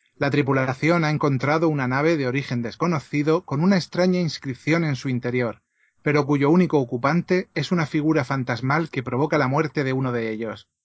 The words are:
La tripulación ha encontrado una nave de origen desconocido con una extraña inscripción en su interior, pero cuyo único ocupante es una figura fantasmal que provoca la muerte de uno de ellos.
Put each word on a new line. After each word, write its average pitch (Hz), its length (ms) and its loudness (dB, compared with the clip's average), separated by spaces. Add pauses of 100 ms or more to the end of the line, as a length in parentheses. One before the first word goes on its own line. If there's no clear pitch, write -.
(160)
La 143 140 0
tripulación 139 760 2
ha 151 60 0
encontrado 151 600 2
una 139 180 -2
nave 147 300 2
de 135 100 -2
origen 127 340 -2
desconocido 151 840 -2
con 143 180 -2
una 196 140 4
extraña 180 420 0
inscripción 151 640 -2
en 147 120 -2
su 131 140 -6
interior, 120 540 -2 (400)
pero 147 240 2
cuyo 143 240 2
único 170 260 4
ocupante 143 800 0
es 147 160 -4
una 165 160 0
figura 151 360 0
fantasmal 131 680 -2
que 135 100 -6
provoca 131 380 0
la 135 80 2
muerte 147 360 -2
de 131 100 -2
uno 131 180 -2
de 113 180 -4
ellos. 107 400 -8 (140)